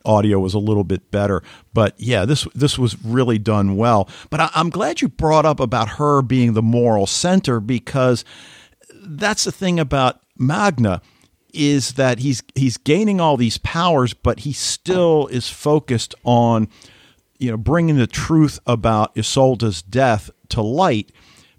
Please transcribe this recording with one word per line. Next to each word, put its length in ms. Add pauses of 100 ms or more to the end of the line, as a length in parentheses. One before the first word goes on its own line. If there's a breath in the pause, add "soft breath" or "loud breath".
audio 320
was 160
a 40
little 260
bit 260
better. 320 (320 loud breath)
But 240
yeah, 260
this, 300
this 240
was 260
really 340
done 380
well. 320 (220 loud breath)
But 100
I, 140
I'm 160
glad 320
you 60
brought 360
up 160
about 380
her 240
being 320
the 80
moral 440
center, 540
because 640 (800 loud breath)
that's 420
the 80
thing 260
about 420 (180)
Magna, 640 (500 soft breath)
is 420
that 260
he's, 220 (120)
he's 240
gaining 420
all 160
these 220
powers, 560
but 260
he 140
still 720
is 220
focused 640 (100)
on, 440 (680 soft breath)
you 120
know, 80
bringing 380
the 100
truth 600
about 500
Isolde's 640
death 480 (200)
to 120
light. 500 (460 soft breath)